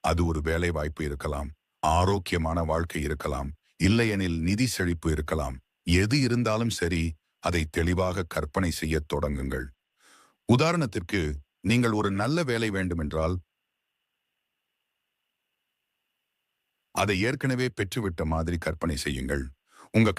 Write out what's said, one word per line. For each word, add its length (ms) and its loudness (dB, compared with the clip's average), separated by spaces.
அது 260 2
ஒரு 160 0
வேலை 280 0
வாய்ப்பு 340 -4
இருக்கலாம், 460 -6
ஆரோக்கியமான 800 2
வாழ்க்கை 400 -2
இருக்கலாம், 500 -4
இல்லையெனில் 640 2
நிதி 260 2
செழிப்பு 440 -2
இருக்கலாம். 480 -2
எது 380 4
இருந்தாலும் 500 0
சரி, 420 0
அதை 320 0
தெளிவாக 520 0
கற்பனை 480 -2
செய்யத் 420 -2
தொடங்குங்கள். 540 -4
உதாரணத்திற்கு, 840 2
நீங்கள் 320 4
ஒரு 180 2
நல்ல 320 0
வேலை 280 0
வேண்டுமென்றால், 680 -2
அதை 300 2
ஏற்கனவே 540 0
பெற்றுவிட்ட 500 -4
மாதிரி 340 0
கற்பனை 380 -2
செய்யுங்கள். 520 -4
உங்க 260 4